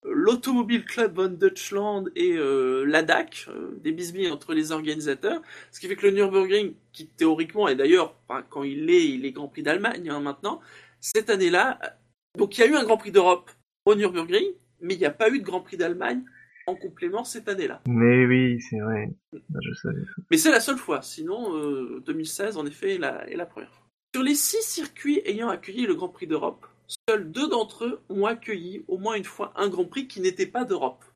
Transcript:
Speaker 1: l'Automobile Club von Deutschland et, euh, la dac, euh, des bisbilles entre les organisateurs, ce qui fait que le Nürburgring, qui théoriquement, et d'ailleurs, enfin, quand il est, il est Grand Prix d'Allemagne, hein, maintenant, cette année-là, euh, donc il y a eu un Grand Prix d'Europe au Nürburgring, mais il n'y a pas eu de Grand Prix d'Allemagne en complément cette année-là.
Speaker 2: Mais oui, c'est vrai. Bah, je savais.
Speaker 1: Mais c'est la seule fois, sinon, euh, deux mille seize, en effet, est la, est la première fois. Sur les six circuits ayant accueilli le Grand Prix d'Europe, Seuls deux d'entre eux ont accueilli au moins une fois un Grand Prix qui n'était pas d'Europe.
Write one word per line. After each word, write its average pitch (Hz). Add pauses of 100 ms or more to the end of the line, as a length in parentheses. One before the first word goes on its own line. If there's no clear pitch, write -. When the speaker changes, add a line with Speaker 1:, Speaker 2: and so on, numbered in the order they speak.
Speaker 1:
l'Automobile 233
Club 214
von 190
Deutschland 196 (100)
et, 175
euh, 135
la 151
dac, -
euh, - (100)
des 156
bisbilles 175
entre 151
les 156
organisateurs, 156 (300)
ce -
qui 185
fait -
que -
le 202
Nürburgring, 196 (180)
qui -
théoriquement, 165
et 135
d'ailleurs, 156 (120)
enfin, 127
quand -
il 143
est, 175
il 131
est 135
Grand 143
Prix -
d'Allemagne, 180
hein, 147
maintenant, 143 (400)
cette 214
année-là, 190
euh, - (500)
donc 202
il -
y -
a 226
eu 294
un 277
Grand 220
Prix 208
d'Europe 180 (360)
au 208
Nürburgring, 196 (280)
mais 175
il 175
n'y 180
a 147
pas 226
eu 269
de 202
Grand 180
Prix 185
d'Allemagne 180 (440)
en 185
complément 180
cette -
année-là. 185
Speaker 2:
Mais 123
oui, 127
c'est 113
vrai. 107 (200)
Bah, -
je -
savais. - (300)
Speaker 1:
Mais 330
c'est 311
la 247
seule 254
fois, 147
sinon, 185
euh, 131
deux 156
mille 156
seize, 202
en 151
effet, 190
est -
la, 139
est -
la 170
première -
fois. - (300)
Sur 262
les 277
six 427
circuits 311
ayant 226
accueilli 233
le 196
Grand 175
Prix -
d'Europe, 156 (440)
Seuls 202
deux 262
d'entre 226
eux 247
ont 196
accueilli 202
au 185
moins 214
une 196
fois -
un 202
Grand 175
Prix 262
qui -
n'était 185
pas 240
d'Europe. 139 (120)